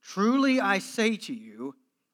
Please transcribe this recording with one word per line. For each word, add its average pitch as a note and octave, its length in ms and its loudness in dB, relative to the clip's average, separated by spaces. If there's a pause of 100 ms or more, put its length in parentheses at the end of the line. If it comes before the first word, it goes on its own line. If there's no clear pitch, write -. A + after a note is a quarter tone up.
Truly C4 580 2
I G3 200 2
say A3 380 -2
to - 160 -10
you, A2 420 -12 (380)